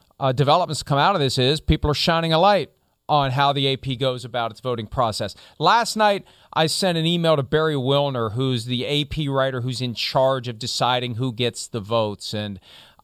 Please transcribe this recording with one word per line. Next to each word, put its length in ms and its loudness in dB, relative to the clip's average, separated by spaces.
uh, 140 2
developments 480 2
to 40 -8
come 140 0
out 160 4
of 60 0
this 180 0
is 220 2
people 280 0
are 60 2
shining 380 0
a 60 4
light 320 4
on 220 2
how 220 2
the 160 0
A 80 0
P 180 -6
goes 300 -2
about 260 -4
its 100 -16
voting 280 -4
process. 480 -2
Last 360 2
night, 280 2
I 140 2
sent 320 0
an 80 0
email 300 2
to 80 0
Barry 320 0
Wilner, 560 0
who's 320 -2
the 200 -4
A 200 -2
P 240 -6
writer 320 0
who's 200 -4
in 140 -4
charge 540 0
of 100 -8
deciding 560 -2
who 180 -4
gets 360 -4
the 120 -6
votes. 540 -2
And, 240 -6